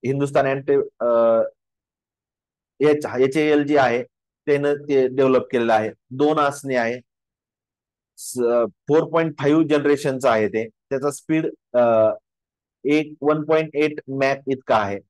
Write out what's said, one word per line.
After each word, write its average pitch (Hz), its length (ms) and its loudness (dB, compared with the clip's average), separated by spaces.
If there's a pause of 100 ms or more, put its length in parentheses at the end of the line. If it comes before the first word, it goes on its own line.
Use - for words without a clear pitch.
हिंदुस्थान 139 400 0
अँटी, 139 300 0 (240)
अ, 117 420 2 (1400)
एच-, 147 380 0
एच 135 200 2
ए 156 40 0
एल 147 220 2
जे 143 140 0
आहे 127 260 2 (420)
त्यानं 143 300 0
ते 143 320 0
develop 127 440 2
केलेलं 117 220 0
आहे. 110 180 0 (180)
दोन 147 300 0
आसने 139 360 -2
आहे, 120 240 -2 (1200)
स-, 120 480 -2
फोर 160 460 -2
पॉइंट 165 280 -2
फाईव्ह 151 280 2
जनरेशनचं 143 600 0
आहे 110 180 2
ते, 110 220 -6
त्याचा 135 420 -6
speed, 156 360 -4 (260)
अ, 117 360 4 (720)
एक 151 380 -2
वन 151 220 0
पॉइंट 160 320 -2
एट 151 320 -2
मॅक 135 400 -2
इतका 131 300 -2
आहे. 98 220 -4 (100)